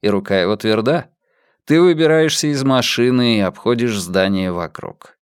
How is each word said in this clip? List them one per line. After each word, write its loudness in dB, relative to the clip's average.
и -2
рука 0
его 0
тверда. -2
Ты 4
выбираешься 2
из -2
машины 2
и 2
обходишь -2
здание -2
вокруг. -12